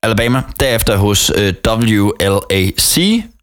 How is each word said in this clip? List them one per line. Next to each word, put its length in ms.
Alabama. 400
Derefter 360
hos, 400
øh, 180
W 420
L 180
A 160
C 420